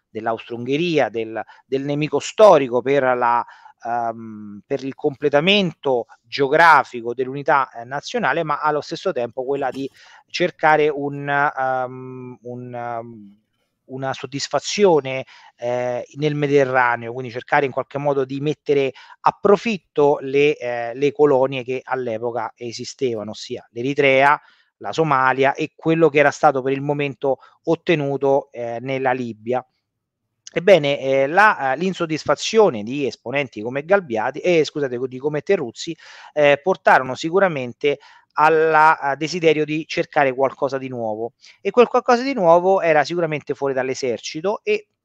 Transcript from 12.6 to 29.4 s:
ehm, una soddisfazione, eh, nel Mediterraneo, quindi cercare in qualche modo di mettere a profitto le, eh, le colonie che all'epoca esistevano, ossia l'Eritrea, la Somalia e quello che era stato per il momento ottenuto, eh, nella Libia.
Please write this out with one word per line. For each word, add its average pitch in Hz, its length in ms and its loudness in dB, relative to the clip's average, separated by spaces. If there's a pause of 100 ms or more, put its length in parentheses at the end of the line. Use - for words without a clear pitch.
ehm, 117 680 -12 (480)
una 131 240 -8
soddisfazione, 139 1080 -2 (320)
eh, 123 500 -4 (100)
nel 147 200 -2
Mediterraneo, 127 800 2
quindi 127 180 -10
cercare 139 340 0
in 127 60 -4
qualche - 260 -6
modo 139 280 -2
di 135 160 -8
mettere 143 500 -2 (300)
a - 180 0
profitto 180 840 2
le, 143 360 2
eh, 120 360 -6
le 135 200 0
colonie 135 500 2
che 127 200 -6
all'epoca 120 720 -6
esistevano, 117 760 -6
ossia - 400 -14
l'Eritrea, 139 680 4 (400)
la 104 120 -8
Somalia 135 600 2
e 156 200 -6
quello 165 360 2
che 143 100 2
era 139 120 6
stato 135 300 2
per 135 120 -2
il 139 80 -4
momento 143 560 -4 (260)
ottenuto, 139 880 0
eh, 117 300 -8
nella 131 320 -2
Libia. 117 520 -4 (840)